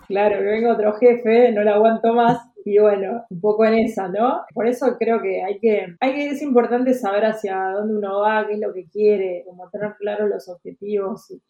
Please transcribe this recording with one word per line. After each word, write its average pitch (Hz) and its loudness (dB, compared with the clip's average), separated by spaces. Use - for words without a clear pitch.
Claro, 202 0
que 196 -2
venga 226 2
otro 214 0
jefe, 240 4
no 208 0
lo 214 4
aguanto 226 4
más. 240 4
Y 202 2
bueno, 208 2
un 175 -12
poco 208 2
en 220 4
esa, 226 0
¿no? 240 -2
Por 226 -2
eso 247 -2
creo 226 0
que 185 -4
hay 196 -6
que, 196 0
hay 262 0
que, 294 -4
es - -8
importante 247 2
saber 208 -2
hacia 190 -2
dónde 214 -4
uno 202 -4
va, 214 0
qué 208 -4
es 214 -6
lo 202 -6
que 180 -14
quiere, 196 0
como 180 -20
tener 208 -8
claro 208 -4
los 196 -6
objetivos 196 -8
y, - -18